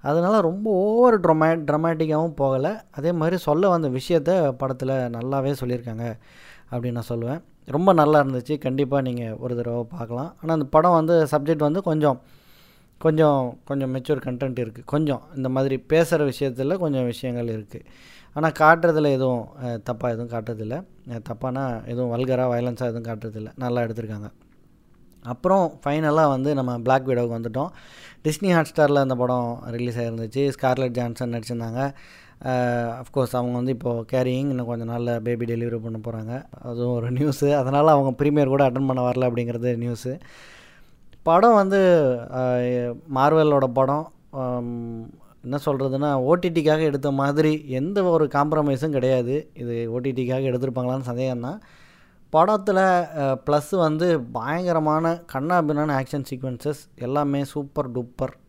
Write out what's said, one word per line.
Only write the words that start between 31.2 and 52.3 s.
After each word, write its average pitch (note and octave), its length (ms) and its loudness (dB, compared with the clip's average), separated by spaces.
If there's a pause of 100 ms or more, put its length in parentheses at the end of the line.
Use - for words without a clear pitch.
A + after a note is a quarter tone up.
நடிச்சிருந்தாங்க. A#2+ 600 -4 (520)
அ, C3 60 -2 (480)
of B2+ 140 -14
course B2+ 220 -2
அவங்க B2 200 -2
வந்து B2 160 -2
இப்போ A#2 400 -4
carrying, B2+ 380 0
இன்னும் B2+ 160 -4
கொஞ்ச A#2 200 -6
நாள்ல A#2 340 -4
baby A#2+ 260 -4
delivery A#2 320 -4
பண்ண A2+ 260 -8
போறாங்க. A2+ 420 -8 (180)
அதுவும் B2 320 -4
ஒரு A#2 160 -4
news. C#3+ 440 0
அதனால C#3+ 360 4
அவங்க C#3 200 4
premier D3 360 2
கூட C3+ 220 4
attend C3+ 180 0
பண்ண B2+ 220 0
வரல B2 220 0
அப்படிங்கிறது A#2+ 640 -4 (100)
நியூஸு. C3 140 -8 (1040)
படம் G3 300 6
வந்து, G3 260 4 (520)
அ, B2+ 280 0 (560)
மார்வெலோட D3 480 4
படம். C3+ 480 0 (180)
அம், A#2+ 800 -8 (340)
என்ன B2+ 220 -6
சொல்றதுன்னா, C#3 480 0
ஓ C3 200 2
டி F3 160 0
டிக்காக D#3 320 2
எடுத்த C#3+ 300 0
மாதிரி D3 580 0
எந்த E3+ 340 -2
ஒரு E3 220 4
காம்ப்ரமைஸும் D3 640 0
கிடையாது. C3 640 0
இது A#2 380 -6
ஓ A#2 60 -4
டி B2+ 140 -4
டிக்காக B2+ 240 -2
எடுத்திருப்பாங்களான்னு B2+ 720 -2
சந்தேகம்தான். B2+ 520 -6 (760)